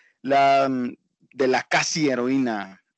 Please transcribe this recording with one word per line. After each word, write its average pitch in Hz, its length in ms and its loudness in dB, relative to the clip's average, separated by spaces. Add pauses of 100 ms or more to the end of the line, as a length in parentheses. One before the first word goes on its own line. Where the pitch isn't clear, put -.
(220)
la, 139 480 2
de 127 800 -6
la 123 160 0
casi 151 460 -2
heroína 120 680 -2 (200)